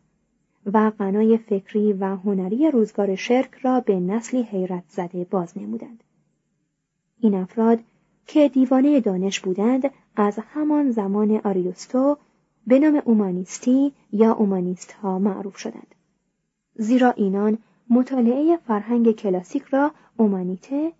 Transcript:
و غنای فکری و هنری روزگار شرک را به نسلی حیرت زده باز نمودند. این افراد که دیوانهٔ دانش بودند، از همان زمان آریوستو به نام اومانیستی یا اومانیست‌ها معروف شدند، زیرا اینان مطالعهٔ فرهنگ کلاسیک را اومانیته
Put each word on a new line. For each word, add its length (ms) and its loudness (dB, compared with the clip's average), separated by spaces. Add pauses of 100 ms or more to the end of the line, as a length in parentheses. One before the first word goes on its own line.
(720)
و 260 2
غنای 380 2
فکری 560 -2
و 120 -4
هنری 680 -2
روزگار 440 0
شرک 360 -2 (100)
را 180 0
به 200 0
نسلی 420 -4
حیرت 480 -6
زده 340 -8
باز 340 -4
نمودند. 460 -12 (1160)
این 160 2
افراد 440 0 (460)
که 240 2
دیوانهٔ 500 2
دانش 400 -2
بودند، 520 -2 (240)
از 240 0 (140)
همان 380 0
زمان 520 0
آریوستو 720 -2 (500)
به 120 6
نام 260 2
اومانیستی 880 0 (180)
یا 220 4
اومانیست‌ها 840 -4
معروف 380 -4
شدند، 380 -16 (800)
زیرا 360 2
اینان 460 0 (320)
مطالعهٔ 680 2
فرهنگ 540 0
کلاسیک 520 -4
را 280 0 (260)
اومانیته 840 -2